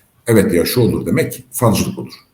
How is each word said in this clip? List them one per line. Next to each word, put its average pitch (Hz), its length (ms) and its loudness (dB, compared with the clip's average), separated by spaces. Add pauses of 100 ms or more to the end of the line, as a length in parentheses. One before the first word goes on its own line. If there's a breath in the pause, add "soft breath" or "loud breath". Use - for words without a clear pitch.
(260 loud breath)
evet 104 280 2
ya 85 100 2
şu - 160 -2
olur - 260 0
demek - 440 -2
falcılık - 480 0
olur. - 160 -14 (200)